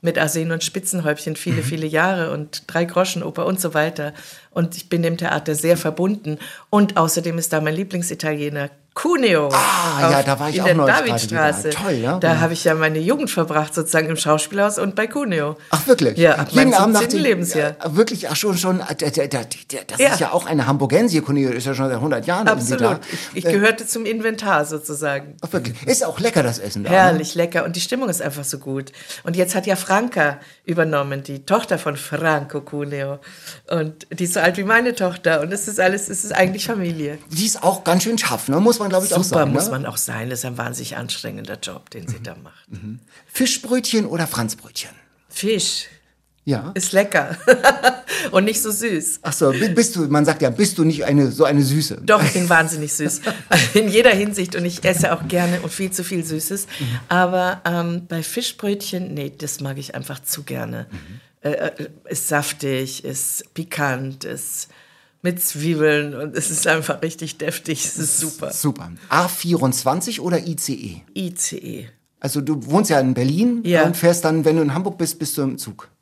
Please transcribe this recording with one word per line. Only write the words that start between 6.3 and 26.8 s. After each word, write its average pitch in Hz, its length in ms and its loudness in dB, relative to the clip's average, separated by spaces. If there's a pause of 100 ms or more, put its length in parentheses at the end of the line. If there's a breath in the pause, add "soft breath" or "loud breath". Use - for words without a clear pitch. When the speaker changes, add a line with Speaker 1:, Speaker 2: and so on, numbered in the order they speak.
Speaker 1:
Und 202 260 4
außerdem 165 420 0
ist 165 140 -4
da 156 80 2
mein 156 140 -2
Lieblingsitaliener 156 960 -4 (240)
Cuneo 226 560 4
Speaker 2:
Ah, 165 600 2
ja, 143 80 6
Speaker 1:
auf, 135 80 4
Speaker 2:
da 139 120 2
war 147 120 -2
ich 151 60 -2
Speaker 1:
in 185 40 0
Speaker 2:
auch 185 60 2
Speaker 1:
der 180 80 6
Speaker 2:
neulich 151 200 6
gerade 240 140 2
Speaker 1:
Davidstraße. 147 600 0
Speaker 2:
wieder. 151 100 -4
Toll, 196 160 -2
ja. 127 240 0
Speaker 1:
Da 165 160 4
Speaker 2:
Mhm. 160 60 2
Speaker 1:
habe 165 120 2
ich 170 120 -6
ja 160 100 6
meine 156 240 2
Jugend 226 320 0
verbracht, 156 440 0
sozusagen 160 360 0
im 160 80 -2
Schauspielhaus 202 600 2
und 196 160 -2
bei 214 120 0
Cuneo. 175 500 -2 (140 loud breath)
Speaker 2:
Ach, 156 160 0
wirklich? 165 320 4
Speaker 1:
Ja, 165 160 8
ab 143 160 0
Speaker 2:
Jeden 262 180 6
Speaker 1:
meinem 240 100 4
Speaker 2:
Abend 208 140 6
nach 208 80 6
Speaker 1:
siebzehnten 254 240 2
Speaker 2:
dem 254 60 4
Speaker 1:
Lebensjahr. 160 520 0
Speaker 2:
Ja, 156 140 -2
wirklich? 202 320 2
Ach, 147 80 -4
schon, 190 220 0
schon, 185 220 0
äh, - 140 -6
der, 151 160 -2
der, - 180 0
der, 123 160 -4 (420)
das - 120 -10
Speaker 1:
Ja. 269 140 4
Speaker 2:
ist 185 80 -2
ja 123 120 -2
auch - 120 0
eine 143 220 0
Hamburgensie. 147 560 2
Cuneo 139 300 0
ist 120 120 -4
ja 135 100 -2
schon 135 140 -2
seit 120 140 -2
hundert - 240 -2
Jahren 185 200 0
irgendwie 131 280 2
Speaker 1:
Absolut. 190 240 2
Speaker 2:
da. - 20 -12 (320 loud breath)
Speaker 1:
Ich, - 60 -8
ich 170 80 -8
Speaker 2:
Äh, 165 60 2
Speaker 1:
gehörte 220 340 2
zum 226 180 -6
Inventar 214 640 0
sozusagen. 147 720 -6
Speaker 2:
Ach, - 140 -8
wirklich? 120 320 -4
Ist 262 180 2
auch 160 160 -6
lecker, 196 220 2
das 113 160 0
Essen 101 260 -6